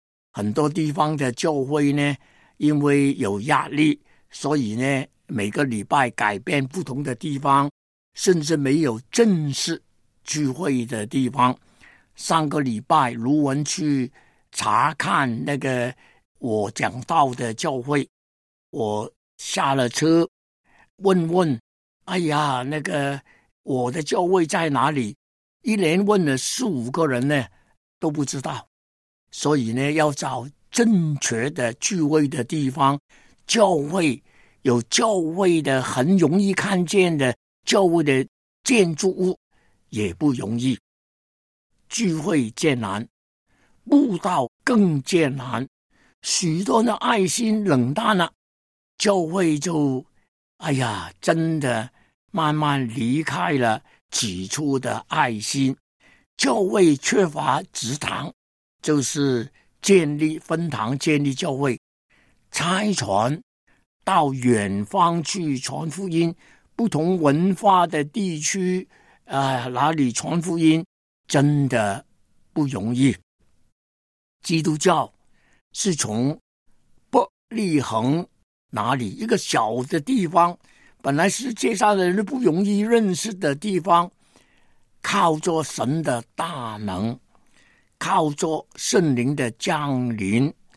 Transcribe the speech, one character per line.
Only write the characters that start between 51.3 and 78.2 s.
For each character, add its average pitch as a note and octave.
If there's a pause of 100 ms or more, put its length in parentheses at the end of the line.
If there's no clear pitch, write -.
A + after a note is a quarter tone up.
的 B2 (420)
慢 D#3
慢 D3
离 C3
开 F3
了 A#2+ (280)
起 F#2+
初 C#3
的 A#2
爱 B2+
心。 C3+ (600)
教 A#3
会 F#3
缺 G3
乏 D3 (100)
职 A#2+
堂， C3+ (500)
就 D3+
是 C3+ (340)
建 D#3+
立 D#3
分 E3
堂， B2
建 D3
立 C#3
教 C#3
会， C3+ (720)
差 F#3+
传 G#2+ (640)
到 D#3+
远 G#2+
方 E3+
去 D3+
传 C#3+
福 F#3+
音， E3 (400)
不 A#3
同 E3+
文 D#3+
化 F#3
的 D#3
地 E3
区， F#3 (380)
啊， C3+
哪 C3
里 C#3+
传 D#3+
福 E3+
音， D#3+ (440)
真 C#3+
的 G#2 (480)
不 D3+
容 A#2
易。 B2+ (1300)
基 D#3+
督 D#3
教 D#3 (600)
是 F#3
从 A#2+ (720)
伯 - (180)
利 F#3+
恒 B2 (440)